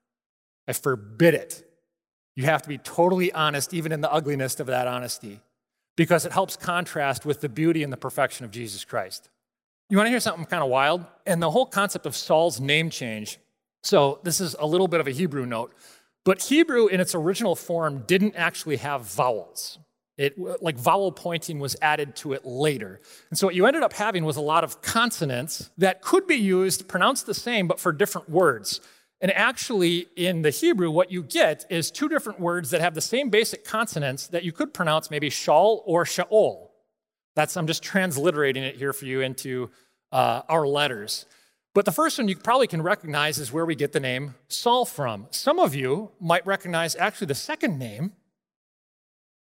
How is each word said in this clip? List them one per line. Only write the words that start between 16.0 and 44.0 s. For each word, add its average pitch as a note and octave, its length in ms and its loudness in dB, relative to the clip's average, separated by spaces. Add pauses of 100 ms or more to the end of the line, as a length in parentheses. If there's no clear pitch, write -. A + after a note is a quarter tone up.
but F#3 200 2
Hebrew C#4 440 4
in F#3 120 2
its F#3 160 0
original F3+ 400 0
form D3+ 500 -4
didn't G3 300 2
actually E3 420 -2
have C#3 240 -4
vowels. A2 760 -4 (360)
It, C#3+ 220 -2 (240)
like, D#3+ 140 -2
vowel F3 380 4
pointing E3 460 -6
was C#3 220 -6
added D3+ 360 0
to C#3+ 160 -8
it C3+ 120 -8
later. B2 540 -2 (300)
And D#3+ 100 -4
so G3 80 2
what F3 80 -2
you F3+ 100 6
ended C#4+ 180 4
up G#3 100 0
having G3+ 320 -2
was D3+ 100 -2
a D3+ 60 -4
lot D#3 240 4
of - 160 -10
consonants D#3+ 960 -2
that F#3 240 2
could F#4+ 260 2
be D#4+ 80 4
used, F#3+ 540 0
pronounced G3+ 360 2
the G#3 80 -6
same, A3 340 -2
but F3 120 0
for E3+ 140 0
different E3 360 -2
words. D3 520 2 (400)
And F#3 100 2
actually, F#3 760 0 (100)
in F3 260 0
the D3+ 60 4
Hebrew, F#3 420 2
what F3+ 180 2
you F3+ 140 -6
get D3+ 460 0
is E3 200 -2
two D4 200 -4
different A#3 300 -4
words F3 320 -2
that E3 100 2
have E3 140 0
the D#3 60 -6
same C4 280 -2
basic G#3 360 0
consonants D3 600 -4
that F3 160 -4
you E3+ 80 -4
could D4 220 -6
pronounce D#3 360 0
maybe D3+ 200 -2
Shaul F3+ 560 4
or E3+ 180 2
Shaol. F3 680 0 (640)
That's, D3+ 200 0
I'm E3 120 -2
just D#3+ 140 -2
transliterating D3 840 0
it C3+ 120 -6
here C#3 160 -4
for C3+ 140 -12
you C3 160 -2
into, B2+ 500 -6 (400)
uh, B2 380 2
our D#3+ 180 2
letters. C#3 580 -2 (480)
But G3+ 120 4
the F3+ 80 2
first D#4 240 2
one A#3 100 0
you F#3 80 0
probably A#3+ 320 2
can E3 140 -2
recognize D#3 560 0
is C3 160 -8
where E3 120 0
we E3 100 0
get C3+ 180 -2
the D#3 80 0